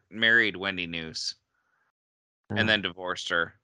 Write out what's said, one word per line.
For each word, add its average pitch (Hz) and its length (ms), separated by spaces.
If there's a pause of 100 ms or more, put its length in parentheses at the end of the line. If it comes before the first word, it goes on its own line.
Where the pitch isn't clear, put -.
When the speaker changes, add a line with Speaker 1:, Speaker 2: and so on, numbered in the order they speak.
(120)
Speaker 1:
married 113 440
Wendy 92 300
Noose 82 480 (1160)
and 104 80
Speaker 2:
Oh. 113 60
Speaker 1:
then 107 180
divorced 90 460
her. 85 340